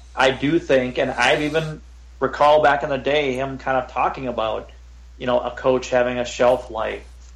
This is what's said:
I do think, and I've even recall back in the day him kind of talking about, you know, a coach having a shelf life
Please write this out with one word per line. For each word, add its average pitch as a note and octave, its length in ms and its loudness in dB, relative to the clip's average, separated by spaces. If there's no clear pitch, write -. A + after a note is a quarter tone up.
I C3 140 4
do C#3 280 0
think, B2+ 400 0
and C3+ 120 0
I've C3+ 320 2
even D#3 380 -4
recall D3 420 4
back C#3+ 200 4
in D3+ 60 -4
the C#3 100 -2
day C3+ 360 0
him C3+ 240 -6
kind C3 180 -2
of B2 140 -2
talking B2+ 380 -4
about, A2 420 -4
you C#3 80 -10
know, B2 140 2
a A#2+ 100 -4
coach B2+ 400 -2
having B2 280 0
a A#2+ 60 -2
shelf B2 460 0
life G#2+ 360 -8